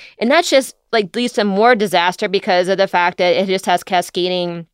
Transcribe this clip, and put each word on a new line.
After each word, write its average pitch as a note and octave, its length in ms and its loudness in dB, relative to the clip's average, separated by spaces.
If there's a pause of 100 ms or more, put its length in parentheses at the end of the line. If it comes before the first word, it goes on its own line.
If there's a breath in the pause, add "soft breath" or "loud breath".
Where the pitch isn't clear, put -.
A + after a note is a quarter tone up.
(180 loud breath)
And A#3 140 -2
that's E4+ 180 2
just, C4+ 260 0 (160)
like, A3 240 -2
leads A#3+ 180 -2
to A3+ 100 0
more G#3 320 4
disaster F3+ 520 0
because F#3 400 0
of F#3 120 0
the G3 80 2
fact F3 320 0
that F3+ 160 2
it F#3+ 100 0
just F#3+ 220 -2
has F3+ 160 0
cascading F3 920 -4